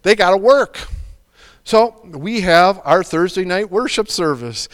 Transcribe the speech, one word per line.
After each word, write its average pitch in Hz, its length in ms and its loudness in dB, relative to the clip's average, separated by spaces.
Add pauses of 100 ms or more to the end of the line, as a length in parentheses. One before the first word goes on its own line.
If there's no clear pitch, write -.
they 202 120 2
gotta 190 220 2
work. 240 540 0 (760)
So 226 400 0
we 185 380 -8
have 180 420 4
our 165 180 2
Thursday 180 440 -4
night 180 260 -4
worship 220 380 -4
service, 120 640 -6